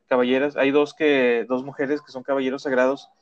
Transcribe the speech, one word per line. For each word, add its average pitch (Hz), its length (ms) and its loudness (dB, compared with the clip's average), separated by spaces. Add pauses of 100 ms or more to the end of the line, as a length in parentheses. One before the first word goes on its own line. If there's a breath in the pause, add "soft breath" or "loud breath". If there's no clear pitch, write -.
caballeras. 131 500 0
Hay 139 140 2
dos 147 220 2
que, 127 540 2
dos 127 160 -4
mujeres 143 380 -6
que - 100 -20
son 127 120 -12
caballeros 135 400 -4
sagrados, 131 460 -2 (120)